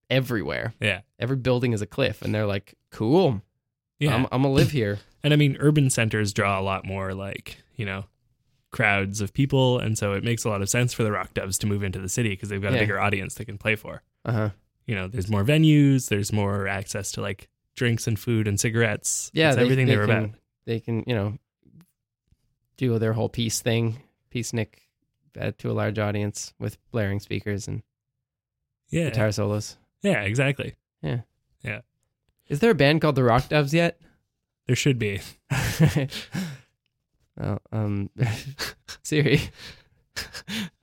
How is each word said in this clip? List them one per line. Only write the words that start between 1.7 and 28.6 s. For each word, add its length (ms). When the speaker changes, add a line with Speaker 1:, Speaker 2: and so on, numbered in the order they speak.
Speaker 1:
is 80
a 40
cliff, 360
and 120
they're 120
like, 280
"Cool. 520
Speaker 2:
Yeah. 160
Speaker 1:
I'm, 180
I'ma 160
live 220
here." 340
Speaker 2:
<laughs> 40
And 80
I 40
mean, 220
urban 300
centers 460
draw 260
a 0
lot 240
more, 300
like, 420
you 100
know, 180
crowds 520
of 100
people, 460
and 180
so 160
it 100
makes 220
a 60
lot 100
of 80
sense 240
for 100
the 100
rock 200
doves 280
to 60
move 160
into 160
the 120
city 260
'cause 140
they've 100
got 120
a 20
Speaker 1:
Yeah. 80
Speaker 2:
bigger 180
audience 340
they 120
can 100
play 180
for. 280
Speaker 1:
Uh-huh. 240
Speaker 2:
You 80
know, 140
there's 220
more 120
venues, 680
there's 200
more 380
access 440
to, 100
like, 260
drinks 320
and 120
food 280
and 140
cigarettes. 720
Speaker 1:
Yeah, 160
Speaker 2:
It's 80
Speaker 1:
they, 60
Speaker 2:
everything 240
Speaker 1:
they 80
Speaker 2:
they 40
were 100
Speaker 1:
can, 160
Speaker 2:
about. 120
Speaker 1:
they 120
can, 280
you 80
know, 240
do 220
their 160
whole 160
peace 320
thing, 380
peacenik, 440
uh, 160
to 140
a 20
large 260
audience 600
with 180
blaring 280
speakers 480
and 160